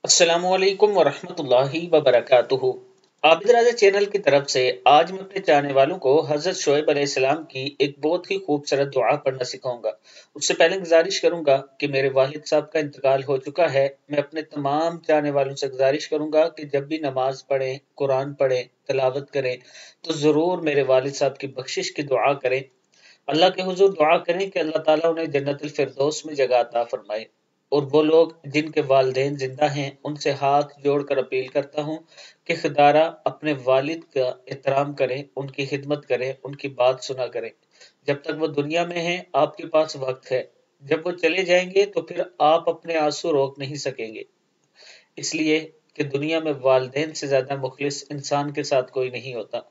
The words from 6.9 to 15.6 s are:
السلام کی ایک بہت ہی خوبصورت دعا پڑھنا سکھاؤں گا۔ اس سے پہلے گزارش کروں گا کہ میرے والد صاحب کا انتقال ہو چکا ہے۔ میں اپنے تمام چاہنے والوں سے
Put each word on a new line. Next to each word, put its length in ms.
السلام 420
کی 360
ایک 200
بہت 320
ہی 140
خوبصورت 500
دعا 200
پڑھنا 280
سکھاؤں 400
گا۔ 80
اس 120
سے 60
پہلے 240
گزارش 440
کروں 240
گا 160
کہ 80
میرے 220
والد 360
صاحب 260
کا 80
انتقال 440
ہو 140
چکا 360
ہے۔ 140
میں 80
اپنے 240
تمام 580
چاہنے 320
والوں 240
سے 120